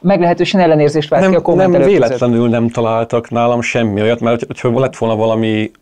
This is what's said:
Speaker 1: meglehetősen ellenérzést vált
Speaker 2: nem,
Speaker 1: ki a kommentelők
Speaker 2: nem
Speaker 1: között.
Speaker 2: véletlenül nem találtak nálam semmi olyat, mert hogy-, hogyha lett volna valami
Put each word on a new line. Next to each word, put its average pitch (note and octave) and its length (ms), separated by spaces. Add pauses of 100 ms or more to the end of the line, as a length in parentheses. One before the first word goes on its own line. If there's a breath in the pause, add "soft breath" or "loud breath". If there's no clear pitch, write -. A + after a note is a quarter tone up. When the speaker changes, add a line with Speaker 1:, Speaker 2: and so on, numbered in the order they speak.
Speaker 1:
meglehetősen F3 600
ellenérzést D3+ 480
vált D3+ 140
Speaker 2:
nem, F#3+ 80
Speaker 1:
ki F3+ 60
a E3 60
kommentelők F3+ 360
Speaker 2:
nem F3+ 80
Speaker 1:
között. D#3 220
Speaker 2:
véletlenül A#2+ 400
nem A#2 200
találtak A2+ 600
nálam A#2+ 300
semmi A2+ 400
olyat, A2+ 200
mert A#2 180
hogy-, - 220
hogyha B2 200
lett C3 160
volna A2+ 200
valami A2 540 (120)